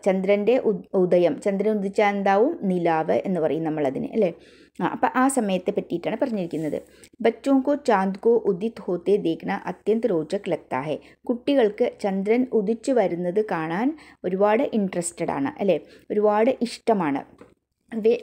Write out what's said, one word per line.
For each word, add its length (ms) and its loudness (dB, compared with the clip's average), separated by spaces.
ചന്ദ്രൻ്റെ 520 2
ഉ-, 260 -2
ഉദയം, 460 4
ചന്ദ്രൻ 380 0
ഉദിച്ചാൽ 360 0
എന്താവും? 380 2
നിലാവ് 640 2
എന്ന് 220 0
പറയും 240 0
നമ്മളതിന് 420 -2
അല്ലേ? 180 2
ആ, 140 -2
അപ്പം 220 -2
ആ 140 2
സമയത്തെ 420 -2
പറ്റിയിട്ടാണ് 460 -4
പറഞ്ഞിരിക്കുന്നത്. 600 -4
ബച്ചോം 400 2
കോ 120 0
ചാന്ദ് 300 2
കോ 140 2
ഉദിത് 380 -2
ഹോത്തെ 300 0
ദേഖ്ന 260 -4
അത്യന്ത് 440 -2
രോചക് 400 -2
ലഗ്താ 300 -4
ഹെ. 160 -4
കുട്ടികൾക്ക് 580 0
ചന്ദ്രൻ 400 0
ഉദിച്ചു 400 -2
വരുന്നത് 480 0
കാണാൻ 360 -2
ഒരുപാട് 480 2
ഇൻട്രസ്റ്റഡ് 640 -2
ആണ് 140 -2
അല്ലേ? 160 2
ഒരുപാട് 400 2
ഇഷ്ടമാണ്. 540 0
വേ 200 2